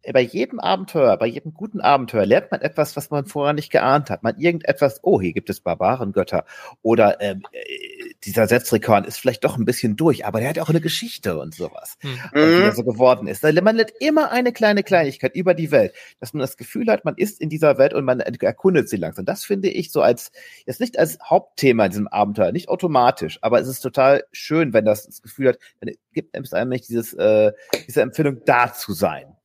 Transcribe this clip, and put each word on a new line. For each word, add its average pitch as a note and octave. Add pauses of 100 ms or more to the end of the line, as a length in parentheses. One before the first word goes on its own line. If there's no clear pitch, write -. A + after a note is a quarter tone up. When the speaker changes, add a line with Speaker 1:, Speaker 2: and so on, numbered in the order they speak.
(120)
Speaker 1:
bei C3
jedem F#3+
Abenteuer, E3+
bei A2+
jedem C#3
guten -
Abenteuer B2
lernt B2
man -
etwas, D3+
was D3+
man C#3+
vorher D3
nicht D3
geahnt C#3
hat. -
Man A2+
irgendetwas, D#3+
oh, E3+
hier F2+
gibt -
es G2+
Barbarengötter F#2+ (380)
oder, A#2
ähm, G2 (100)
äh, - (100)
dieser G#2+
Setzrekorn A2
ist -
vielleicht -
doch -
ein A#2
bisschen A#2
durch, D#3+
aber G#2+
der C3
hat D#3+
ja D#3+
auch D#3+
eine D#3+
Geschichte D#3
und D#2
sowas. -
Speaker 2:
Mhm. C3 (140)
Speaker 1:
Und D#3+
wie F3+
Speaker 3:
Mhm. G3+
Speaker 1:
er G#3
so A#2+
geworden B2
ist. -
Man F3+
lernt A3+
immer D4+
eine B3
kleine G#3
Kleinigkeit D3+
über E3+
die D#3
Welt, A2 (260)
dass -
man D3+
das -
Gefühl A3+
hat, G#3
man D3+
ist G#3
in D#3+
dieser D#3
Welt C3+
und C#3
man B2+
erkundet B2+
sie G#2
langsam. E2
Das F3+
finde G3
ich -
so D3+
als, - (340)
jetzt -
nicht A#3+
als E3
Hauptthema C3
in F#2
diesem G#2
Abenteuer, G2+
nicht F3
automatisch, C3
aber A2+
es B2+
ist C3
total C3+
schön, D#3
wenn A2
das, G#2+
das -
Gefühl C3
hat, B2 (220)
dann A2+ (180)
gibt -
es B2+
einem G#2
nicht B2+
dieses, A#2
äh, G#2+ (340)
diese B2
Empfindung, C3+
da B2
zu -
sein. D#2 (100)